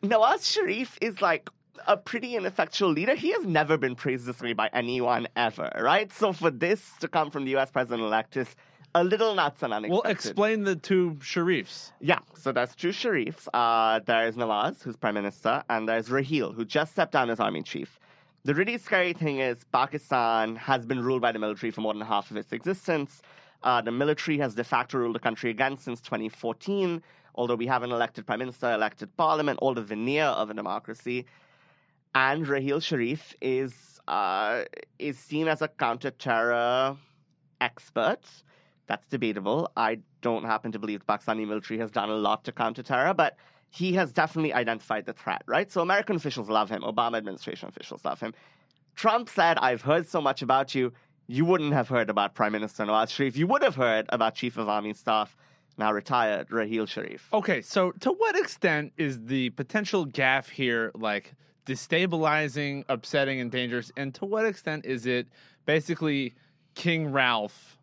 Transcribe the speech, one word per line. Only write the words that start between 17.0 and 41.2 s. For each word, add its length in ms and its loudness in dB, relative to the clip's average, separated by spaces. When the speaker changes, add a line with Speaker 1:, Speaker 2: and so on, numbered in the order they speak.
Speaker 1:
down 160 4
as 120 -2
army 220 0
chief. 380 -10
The 100 2
really 240 0
scary 340 2
thing 280 -2
is 300 -2
Pakistan 880 2
has 300 0
been 180 -2
ruled 160 0
by 120 2
the 60 -4
military 340 -4
for 100 -8
more 100 -2
than 100 -6
half 280 -2
of 80 -8
its 160 -10
existence. 680 -4
Uh, 200 2
the 100 -4
military 460 0
has 160 -2
de 100 -2
facto 320 -2
ruled 180 0
the 60 -6
country 300 -2
again 260 0
since 240 -10
twenty 300 -6
fourteen, 720 -4
although 200 0
we 120 -2
have 160 2
an 100 -4
elected 340 -2
prime 120 -2
minister, 340 -2
elected 460 -2
parliament, 420 2
all 140 2
the 80 -4
veneer 420 0
of 240 0
a 60 -8
democracy. 720 -6
And 340 2
Raheel 320 0
Sharif 600 -2
is, 680 -4
uh, 540 0
is 200 -6
seen 300 -2
as 120 0
a 80 -2
counter-terror 1300 0
expert. 600 -2
That's 220 -6
debatable. 680 -2
I 220 0
don't 220 0
happen 280 -4
to 60 -8
believe 220 -6
the 40 -20
Pakistani 420 -2